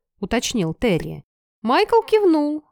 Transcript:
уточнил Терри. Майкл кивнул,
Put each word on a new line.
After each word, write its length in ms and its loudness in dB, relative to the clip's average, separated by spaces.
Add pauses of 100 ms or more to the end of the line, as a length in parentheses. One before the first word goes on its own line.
(220)
уточнил 520 -4
Терри. 520 -4 (360)
Майкл 420 2
кивнул, 680 2